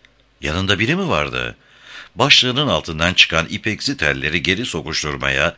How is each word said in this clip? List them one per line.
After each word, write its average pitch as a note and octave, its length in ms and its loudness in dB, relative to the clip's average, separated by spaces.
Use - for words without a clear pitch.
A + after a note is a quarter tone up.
Yanında F2+ 380 0
biri A#2 160 2
mi F#3 140 -2
vardı? B1+ 460 -2
Başlığının C3+ 520 4
altından E2 460 0
çıkan E2 360 2
ipeksi A2+ 480 -4
telleri D2 460 0
geri F#2+ 220 0
sokuşturmaya C#2+ 920 -2